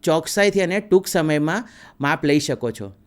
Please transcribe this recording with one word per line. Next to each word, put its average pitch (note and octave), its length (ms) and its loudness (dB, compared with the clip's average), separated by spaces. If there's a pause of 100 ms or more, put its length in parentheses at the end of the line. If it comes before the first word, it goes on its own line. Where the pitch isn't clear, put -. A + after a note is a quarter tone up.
ચોકસાઈથી F#3+ 580 0
અને F#3 200 0
ટૂંક F#3+ 260 2
સમયમાં D#3 600 -2 (320)
માપ C#3+ 240 0
લઈ D3 160 4
શકો B2 300 -4
છો. G2+ 220 -12 (140)